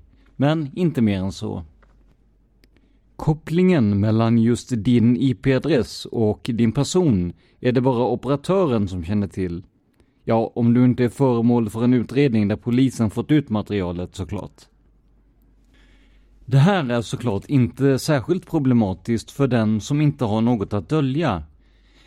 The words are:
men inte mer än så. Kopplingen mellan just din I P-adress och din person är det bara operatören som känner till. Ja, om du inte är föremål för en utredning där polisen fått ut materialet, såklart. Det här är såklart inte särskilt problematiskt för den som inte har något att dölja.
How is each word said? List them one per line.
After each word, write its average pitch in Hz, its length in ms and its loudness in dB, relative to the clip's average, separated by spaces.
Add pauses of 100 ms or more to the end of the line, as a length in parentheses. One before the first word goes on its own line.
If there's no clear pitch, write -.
(380)
men 147 380 0
inte 156 280 0
mer 101 160 2
än 95 140 -4
så. 101 320 -10 (1500)
Kopplingen 156 840 2
mellan 113 380 2
just 113 380 0
din 120 400 4
I 131 180 0
P-adress 135 680 -2
och 110 500 -2
din 113 180 2
person 135 600 0 (280)
är 123 120 0
det 127 80 2
bara 123 260 0
operatören 127 840 -2
som 90 160 -8
känner 101 240 -2
till. 87 360 -8 (600)
Ja, - 300 0
om 117 200 2
du 123 100 4
inte 123 200 2
är 117 40 0
föremål 120 640 0
för 113 140 -4
en 123 100 4
utredning 113 540 0
där 104 80 0
polisen 120 540 0
fått 117 200 -6
ut 147 180 2
materialet, 92 680 -4
såklart. 95 480 -10 (1800)
Det 131 140 2
här 165 320 4
är 120 120 0
såklart 110 420 -4
inte 135 540 2
särskilt 156 480 -2
problematiskt 117 840 0
för 139 160 -2
den 110 340 0
som 147 200 -4
inte 147 240 0
har 107 160 0
något 113 320 0
att 101 160 -4
dölja. 139 540 -2 (640)